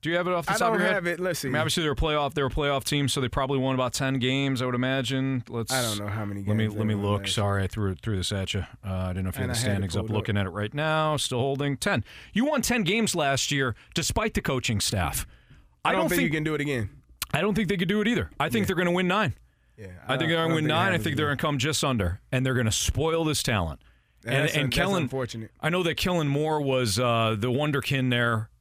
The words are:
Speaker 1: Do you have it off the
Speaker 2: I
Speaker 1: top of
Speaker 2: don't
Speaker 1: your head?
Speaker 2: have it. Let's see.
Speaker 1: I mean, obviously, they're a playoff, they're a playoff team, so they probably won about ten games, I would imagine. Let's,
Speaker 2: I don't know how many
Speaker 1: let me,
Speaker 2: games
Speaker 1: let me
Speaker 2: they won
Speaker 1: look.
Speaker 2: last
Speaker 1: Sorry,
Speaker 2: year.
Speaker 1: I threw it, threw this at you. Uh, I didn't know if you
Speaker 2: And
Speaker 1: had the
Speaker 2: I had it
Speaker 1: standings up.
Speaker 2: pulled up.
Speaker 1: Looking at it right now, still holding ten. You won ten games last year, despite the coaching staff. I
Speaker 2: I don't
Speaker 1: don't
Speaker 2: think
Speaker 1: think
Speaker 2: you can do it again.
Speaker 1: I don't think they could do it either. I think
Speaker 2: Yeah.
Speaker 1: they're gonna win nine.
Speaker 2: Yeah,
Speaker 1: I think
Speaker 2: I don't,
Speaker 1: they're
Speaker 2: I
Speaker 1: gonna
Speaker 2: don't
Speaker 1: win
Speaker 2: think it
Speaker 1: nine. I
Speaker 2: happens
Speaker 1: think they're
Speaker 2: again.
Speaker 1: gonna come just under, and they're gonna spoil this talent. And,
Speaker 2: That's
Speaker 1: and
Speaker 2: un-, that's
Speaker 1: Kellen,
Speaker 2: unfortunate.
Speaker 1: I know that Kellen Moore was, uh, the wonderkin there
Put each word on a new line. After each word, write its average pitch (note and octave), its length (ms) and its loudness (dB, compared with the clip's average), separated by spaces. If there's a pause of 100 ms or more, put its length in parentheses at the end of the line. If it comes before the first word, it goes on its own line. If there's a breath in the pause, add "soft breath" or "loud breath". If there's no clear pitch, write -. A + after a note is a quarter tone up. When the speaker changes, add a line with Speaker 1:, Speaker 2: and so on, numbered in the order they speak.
Speaker 1:
Do D3 80 -4
you E3+ 80 0
have F3 100 0
it F3+ 60 0
off E3+ 140 0
the F#3 40 0
Speaker 2:
I G3+ 60 2
Speaker 1:
top - 40 0
of - 120 2
Speaker 2:
don't - 80 2
Speaker 1:
your - 60 2
head? G#3 80 2
Speaker 2:
have F3 120 -2
it. E3+ 140 -2
Let's F3+ 180 -2
see. C#3+ 80 -6
Speaker 1:
I B2 40 -2
mean, D3 100 0
obviously, D#3+ 220 0
they're D3+ 100 2
a - 20 -2
playoff, D3+ 380 0
they're C#3 140 0
a - 20 0
playoff C#3+ 340 0
team, C#3+ 240 0
so C#3 140 0
they B2+ 80 0
probably C#3 280 0
won C3 160 0
about B2+ 200 0
ten C3+ 260 -2
games, C3 420 0
I B2+ 40 -2
would B2+ 100 -2
imagine. C3 720 -2
Let's, A#2 240 -6
Speaker 2:
I C3 100 0
don't G#2+ 180 -2
know G2+ 80 -6
how G#2+ 180 -4
many G2+ 180 -6
Speaker 1:
let G#2 140 0
me, A2 80 2
Speaker 2:
games G#2 100 -4
Speaker 1:
let A2 120 -2
me G#2+ 60 2
Speaker 2:
they G2+ 60 0
won G2+ 120 2
Speaker 1:
look. G2+ 100 2
Speaker 2:
last - 140 -4
Speaker 1:
Sorry, G2+ 260 2
Speaker 2:
year. - 20 0
Speaker 1:
I F#2 40 -2
threw G2 240 -2
it, F2+ 100 -6
threw G#2+ 160 -2
this F2+ 160 -2
at F#2+ 200 -2
you. F#2+ 120 -2 (200)
Uh, G2 60 -6
I F#2 180 -2
didn't F#2 140 -2
know F#2 60 -2
if - 80 -6
you - 60 -2
Speaker 2:
And - 80 -2
Speaker 1:
had A2+ 120 -2
the G#2 60 0
Speaker 2:
I G2+ 40 2
had F#2+ 100 0
it F2+ 80 -4
Speaker 1:
standings D#2+ 40 -4
up. G#2 60 0
Speaker 2:
pulled A2 100 -4
up. G#2 60 0
Speaker 1:
Looking G#2 200 0
at G2 80 2
it F#2 40 -2
right G#2 240 -4
now, D#3 420 2
still B2+ 240 -2
holding C#3 380 0
ten. F3 260 0 (300 loud breath)
You G#3+ 120 2
won D4 160 0
ten A#3+ 220 0
games G3+ 320 0
last C#3 360 0
year, C3+ 240 0 (180 loud breath)
despite G#3+ 400 -2
the - 80 0
coaching B2 400 -2
staff. E2+ 440 -2 (600 soft breath)
I D#3 40 4
Speaker 2:
I - 40 2
don't F#3 80 2
Speaker 1:
don't E3 80 0
Speaker 2:
think F3 100 2
Speaker 1:
think E3+ 140 0
Speaker 2:
you D#3+ 40 0
can D3+ 60 -2
do D#3 120 -2
it C#3+ 60 -4
again. C3 280 -2 (440)
Speaker 1:
I C#3+ 80 0
don't G3+ 140 2
think G3+ 140 0
they G3+ 80 2
could E3+ 100 0
do G#3 140 2
it G#3 80 2
either. G#3 200 0 (100)
I D#3 100 2
think A3 140 2
Speaker 2:
Yeah. - 40 0
Speaker 1:
they're F#3+ 80 0
gonna F3 160 2
win F#3 160 2
nine. F#3 280 2 (420)
Speaker 2:
Yeah, G2+ 100 -16
Speaker 1:
I - 0 -
think F2+ 60 -16
Speaker 2:
I - 20 -18
don't, C3 220 -2
Speaker 1:
they're - 0 -
Speaker 2:
I - 0 -
Speaker 1:
gonna E3 180 2
Speaker 2:
don't E3 140 2
Speaker 1:
win E3 60 2
Speaker 2:
think D#3 100 2
it - 20 2
Speaker 1:
nine. D#3 120 2
I F3+ 60 4
Speaker 2:
happens F3+ 200 2
Speaker 1:
think D#3 100 0
they're D3+ 120 2
Speaker 2:
again. C#3+ 100 0
Speaker 1:
gonna D3+ 160 0
come C#3+ 60 0
just D3 240 0
under, G#2 360 0 (120)
and C3 140 0
they're C3 100 2
gonna A#2 180 2
spoil D#3+ 500 0
this D3+ 180 0
talent. F2+ 380 0 (460 soft breath)
And, B2 100 -2
Speaker 2:
That's D3+ 180 2
Speaker 1:
and D3+ 100 0
Speaker 2:
un-, C3 60 0
that's - 80 -2
Speaker 1:
Kellen, F3+ 260 2
Speaker 2:
unfortunate. A#2+ 480 -6 (100)
Speaker 1:
I D#3 80 0
know F3+ 140 0
that E3 140 0
Kellen F3 320 2
Moore D3+ 320 2
was, B2+ 380 2
uh, A2+ 380 4
the A2+ 120 0
wonderkin C3+ 600 0
there A#2 400 0 (120)